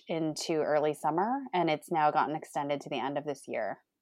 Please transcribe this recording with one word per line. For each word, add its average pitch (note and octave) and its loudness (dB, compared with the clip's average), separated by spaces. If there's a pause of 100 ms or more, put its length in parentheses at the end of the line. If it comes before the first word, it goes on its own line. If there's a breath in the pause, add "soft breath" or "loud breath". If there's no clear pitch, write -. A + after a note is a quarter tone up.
into D#3+ -2
early D3+ 2
summer, G3 0 (100)
and E3+ 4
it's D3+ -2
now D3+ 4
gotten D3 2
extended C#3+ -4
to - -10
the C#3+ -4
end C#3 -2
of C#3 -6
this D3 -8
year. A#2 -4 (220)